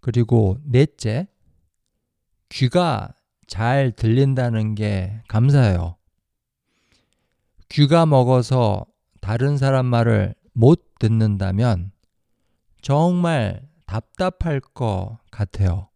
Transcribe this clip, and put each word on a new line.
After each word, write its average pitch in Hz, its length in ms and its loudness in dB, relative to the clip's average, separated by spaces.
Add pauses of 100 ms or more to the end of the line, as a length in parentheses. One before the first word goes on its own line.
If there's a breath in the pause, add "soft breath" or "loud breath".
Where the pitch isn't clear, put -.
그리고 117 640 2
넷째, 131 640 -2 (1200)
귀가 131 640 -2 (320)
잘 123 460 -2
들린다는 120 840 0
게 104 540 -6
감사해요. 110 680 2 (1700)
귀가 160 380 2
먹어서 123 800 0 (340)
다른 123 380 -4
사람 131 280 0
말을 113 480 0 (180)
못 110 460 2
듣는다면 104 920 0 (880)
정말 151 880 -2 (180)
답답할 160 760 -6
것 104 580 -6 (120)
같아요. 95 640 -4